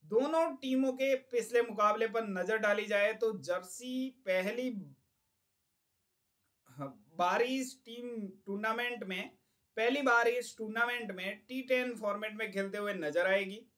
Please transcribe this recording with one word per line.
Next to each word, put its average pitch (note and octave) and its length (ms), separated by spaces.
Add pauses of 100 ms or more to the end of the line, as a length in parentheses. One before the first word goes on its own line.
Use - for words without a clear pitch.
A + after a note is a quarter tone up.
दोनों C#4+ 400 (100)
टीमों C4 380
के C4+ 200 (180)
पिछले A#3+ 300
मुकाबले G#3+ 460
पर A3 200
नजर F#3+ 300
डाली G#3 300
जाए G#3 260
तो A3 260
जर्सी A#3+ 720 (160)
पहली G3+ 440 (2500)
बार F#3 240
इस B3+ 340 (100)
टीम A#3 420 (180)
टूर्नामेंट A3 580
में, F#3+ 260 (480)
पहली B3 240
बार A#3 260
इस A#3+ 300
टूर्नामेंट A3+ 540
में F#3+ 280
टी C4 240
ten B3+ 320
format G#3 400
में G#3+ 160
खेलते G3 260
हुए G3+ 160
नजर E3+ 340
आएगी। G3 340 (160)